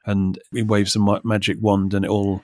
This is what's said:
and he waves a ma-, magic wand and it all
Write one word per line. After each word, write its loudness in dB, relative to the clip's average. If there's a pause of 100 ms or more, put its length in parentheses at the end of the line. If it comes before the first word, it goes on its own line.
and 0 (160)
he -2
waves 0
a 0
ma-, 2
magic -2
wand 2
and 0
it -2
all 0